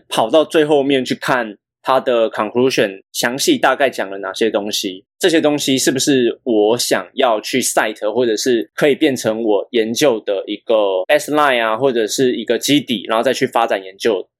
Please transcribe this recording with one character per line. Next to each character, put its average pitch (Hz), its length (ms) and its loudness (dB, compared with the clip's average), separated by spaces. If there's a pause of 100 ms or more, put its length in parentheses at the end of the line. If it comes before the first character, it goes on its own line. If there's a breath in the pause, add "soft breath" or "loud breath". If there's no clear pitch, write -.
跑 117 200 0
到 151 160 4
最 156 180 2
后 147 200 2
面 135 200 0
去 127 120 -4
看 117 420 -4 (240)
它 131 180 0
的 117 320 2
conclusion， 113 720 -2 (120)
详 123 260 -4
细 143 180 2
大 131 180 2
概 135 140 2
讲 107 220 -6
了 98 80 -10
哪 95 160 -8
些 110 160 0
东 104 200 -2
西， 95 360 -8 (120)
这 - 120 2
些 160 100 4
东 147 180 2
西 135 200 0
是 160 120 0
不 131 80 -2
是 127 460 2
我 110 320 2
想 104 380 -2
要 117 260 2
去 123 220 -2
cite， 110 500 -2
或 123 140 0
者 110 100 0
是 117 380 -2
可 151 160 2
以 131 40 2
变 135 220 0
成 110 260 -2
我 104 280 0
研 110 200 0
究 120 300 0
的 98 260 -4
一 104 100 -6 (100)
个 117 80 2 (320)
baseline 147 560 2
啊， 110 160 0
或 139 120 0
者 113 160 0
是 127 300 0
一 110 80 -8
个 113 140 0
基 143 200 0
底， 110 300 -4
然 110 80 0
后 120 60 2
再 127 100 0
去 127 140 0
发 120 200 0
展 107 160 -2
研 95 140 -18
究 101 260 0 (160)